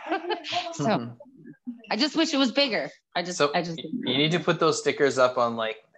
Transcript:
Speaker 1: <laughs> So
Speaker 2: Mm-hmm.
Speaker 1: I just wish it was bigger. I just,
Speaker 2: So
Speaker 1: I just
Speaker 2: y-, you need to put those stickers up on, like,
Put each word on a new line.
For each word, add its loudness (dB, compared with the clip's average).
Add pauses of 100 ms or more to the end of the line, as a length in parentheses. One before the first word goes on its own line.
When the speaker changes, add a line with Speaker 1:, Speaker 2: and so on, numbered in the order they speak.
Speaker 1:
<laughs> -4
So -4
Speaker 2:
Mm-hmm. -2 (800)
Speaker 1:
I 0
just 0
wish 2
it 2
was 4
bigger. 0 (240)
I -2
just, -6
Speaker 2:
So 4
Speaker 1:
I 0
just -6
Speaker 2:
y-, -4
you 2
need 4
to 2
put 0
those 4
stickers 2
up 4
on, 0
like, -2 (200)